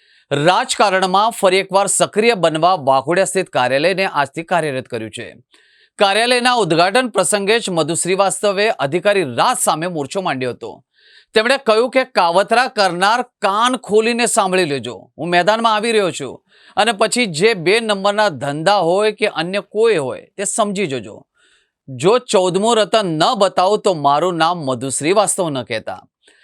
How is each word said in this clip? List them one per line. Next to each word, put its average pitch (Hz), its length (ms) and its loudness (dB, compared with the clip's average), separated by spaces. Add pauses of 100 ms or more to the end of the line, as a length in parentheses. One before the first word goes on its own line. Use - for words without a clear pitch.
(320)
રાજકારણમાં 190 960 2
ફરી 190 280 2
એકવાર 196 300 0
સક્રિય 233 480 0
બનવા 165 400 2
વાઘોડિયા 135 500 0
સ્થિત 185 240 -4
કાર્યાલયને 147 560 0
આજથી 147 380 -4
કાર્યરત 151 440 -4
કર્યું 110 240 -8
છે. 107 160 -14 (720)
કાર્યાલયના 240 540 2
ઉદ્ઘાટન 196 560 2
પ્રસંગે 196 500 0
જ 202 100 -8
મધુ 165 260 -2
શ્રીવાસ્તવે 190 760 0
અધિકારી 180 540 0
રાજ 151 340 0
સામે 165 300 -2
મોરચો 165 340 -6
માંડ્યો 131 300 -4
હતો. 104 320 -14 (500)
તેમણે 233 240 2
કહ્યું 233 320 2
કે 262 140 2
કાવતરા 226 640 2
કરનાર 202 580 0 (160)
કાન 220 360 0
ખોલીને 226 480 0
સાંભળી 185 400 0
લેજો, 123 320 -6 (200)
હું 160 120 -6
મેદાનમાં 214 460 0
આવી 220 160 -2
રહ્યો 202 200 0
છું, 120 240 -10 (420)
અને 214 140 2
પછી 226 340 0
જે 190 280 0
બે 185 260 0
નંબરના 208 500 0
ધંધા 156 600 0
હોય 208 220 2
કે 214 160 -4
અન્ય 180 340 -4
કોઈ 214 360 0
હોય 127 240 -6 (160)
તે 190 80 -6
સમજી 202 420 -2
જજો. 123 300 -8 (720)
જો 135 300 0
ચૌદમું 202 580 0
રતન 214 300 0
ન 160 160 0 (140)
બતાવું 190 420 2
તો 196 140 0
મારું 151 420 2
નામ 165 300 0
મધુ 131 240 -4
શ્રીવાસ્તવ 180 600 0
ન 135 140 -6
કહેતા. 107 380 -8 (420)